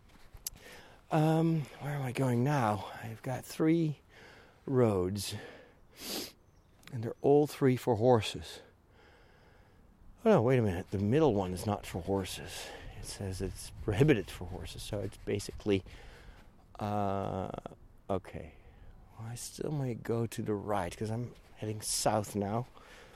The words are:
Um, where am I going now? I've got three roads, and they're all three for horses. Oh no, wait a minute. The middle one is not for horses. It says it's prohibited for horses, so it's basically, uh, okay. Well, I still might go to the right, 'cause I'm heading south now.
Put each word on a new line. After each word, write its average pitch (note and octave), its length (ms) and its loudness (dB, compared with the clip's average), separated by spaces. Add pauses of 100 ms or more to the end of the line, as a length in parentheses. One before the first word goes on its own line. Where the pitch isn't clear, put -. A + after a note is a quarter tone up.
(1120)
Um, D#3+ 560 4 (140)
where C#3 120 -8
am C#3+ 100 -4
I B2+ 100 -4
going B2 300 2
now? A#2+ 440 2 (180)
I've A2+ 180 -12
got B2 220 -6
three D#3+ 520 2 (680)
roads, G2+ 680 2 (1600)
and A#2 140 -6
they're A#2 160 -4
all D3 260 6
three C3 300 4
for A#2+ 200 0
horses. G#2+ 640 2 (1600)
Oh A3+ 60 6
no, F#3 100 8
wait B2+ 180 6
a A#2+ 40 4
minute. F2 280 0
The G2+ 80 -2
middle A#2+ 360 4
one F#2 180 0
is F2+ 140 -6
not G#2 180 0
for - 160 -6
horses. F#2+ 680 -4 (300)
It - 80 -12
says F#2+ 360 -8
it's - 300 -8 (120)
prohibited A2 460 4
for - 160 -12
horses, F2 340 -10
so G#2 200 -6
it's G2+ 260 -8
basically, G#2 560 0 (1000)
uh, G2 680 -2 (580)
okay. - 440 -6 (680)
Well, A2+ 80 -10
I A#2+ 40 -10
still - 360 -8
might C3 320 -4
go A#2 240 0
to A2 160 -6
the G#2+ 120 0
right, G2 420 -2
'cause G#2+ 140 -4
I'm A#2 220 -4 (240)
heading A2 240 -6
south G#2+ 540 0
now. G#2 320 0 (500)